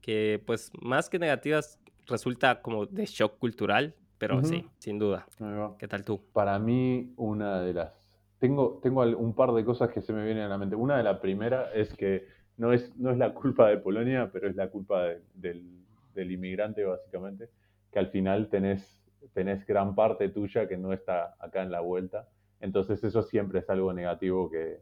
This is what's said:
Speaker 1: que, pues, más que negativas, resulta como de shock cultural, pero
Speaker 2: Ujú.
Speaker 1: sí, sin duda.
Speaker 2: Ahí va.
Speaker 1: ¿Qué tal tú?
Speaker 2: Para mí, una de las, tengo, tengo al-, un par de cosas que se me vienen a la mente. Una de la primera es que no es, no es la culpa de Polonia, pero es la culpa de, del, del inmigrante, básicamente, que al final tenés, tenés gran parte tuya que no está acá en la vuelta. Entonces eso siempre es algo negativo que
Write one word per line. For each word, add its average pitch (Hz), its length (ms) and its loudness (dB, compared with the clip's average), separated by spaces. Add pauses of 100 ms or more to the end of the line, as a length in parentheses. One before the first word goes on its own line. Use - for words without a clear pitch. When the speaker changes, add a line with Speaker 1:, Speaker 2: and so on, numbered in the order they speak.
Speaker 1:
que, 107 440 0
pues, - 260 -4 (100)
más 127 280 0
que 185 100 -2
negativas, 151 600 0 (260)
resulta 123 560 0
como 110 240 -2
de 101 200 -4
shock - 340 0
cultural, 117 560 0 (220)
pero 107 200 0
Speaker 2:
Ujú. 135 100 2
Speaker 1:
sí, 170 180 -2 (140)
sin 104 200 -6
duda. 101 280 0 (120)
Speaker 2:
Ahí 104 180 -8
va. 104 200 -6
Speaker 1:
¿Qué 104 100 -12
tal 101 180 -6
tú? 104 160 -4 (100)
Speaker 2:
Para 101 280 2
mí, 123 580 0
una 104 440 -2
de 90 120 -2
las, 82 200 -4 (460)
tengo, 131 420 2
tengo 131 200 2
al-, 117 140 4
un 117 200 -2
par 127 160 6
de 113 140 4
cosas 120 240 2
que 104 120 -4
se 110 120 -4
me 107 100 -2
vienen 110 200 -2
a 104 60 -4
la 98 80 -2
mente. 98 180 -4
Una 131 220 2
de 117 60 2
la 98 160 2
primera 110 540 0
es 107 200 0
que 98 320 0 (300)
no 117 160 2
es, 123 260 2
no 127 140 0
es 123 60 2
la 120 160 2
culpa 123 360 6
de 104 80 6
Polonia, 110 540 0
pero 92 180 -4
es 92 60 -4
la 95 140 -2
culpa 98 340 -2
de, 85 180 -2 (120)
del, 90 500 -12 (320)
del 92 160 -6
inmigrante, 95 540 -4
básicamente, 95 640 -8 (420)
que 104 80 -2
al 95 80 0
final 98 420 0
tenés, 98 540 0 (300)
tenés 98 320 -2
gran 101 280 2
parte 107 360 2
tuya 104 380 -2
que 92 100 -6
no 92 160 -4
está 90 460 -4
acá 95 220 -6
en 92 100 -4
la 85 100 -4
vuelta. 92 460 -4 (320)
Entonces 98 440 -2
eso 110 180 2
siempre 98 380 0
es - 100 -8
algo 95 240 2
negativo 90 560 -2
que 80 320 -6